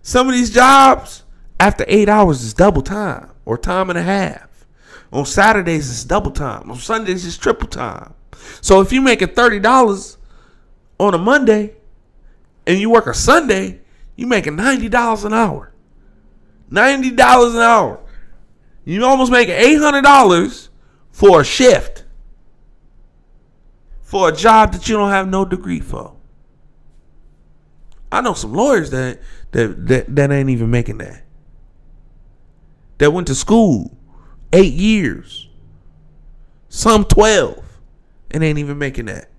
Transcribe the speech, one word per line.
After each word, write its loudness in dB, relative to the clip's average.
Some 0
of -2
these -2
jobs, 4
after 0
eight 2
hours, 2
is -10
double 2
time -10
or -6
time -4
and -4
a -4
half. -6
On -4
Saturdays, 0
it's -12
double -4
time. -10
On -16
Sundays, -6
it's -12
triple -4
time. -12
So 4
if -2
you 0
making 0
thirty 0
dollars 0
on 2
a -2
Monday 0
and 0
you -4
work 4
a -6
Sunday, 0
you -10
making -2
ninety -2
dollars -2
an -6
hour. -4
Ninety 0
dollars 4
an 0
hour. 2
You -4
almost 2
making 2
eight 4
hundred 2
dollars 4
for 6
a 0
shift. 0
For -2
a 0
job 2
that -10
you 0
don't 0
have -2
no -2
degree -8
for. -12
I -2
know -4
some -10
lawyers 0
that, -6
that, -4
that, -2
that 2
ain't -2
even -2
making -2
that. -18
That 2
went -6
to -4
school 0
eight 2
years. -4
Some 2
twelve. 2
And -4
ain't -2
even -8
making -8
that. -14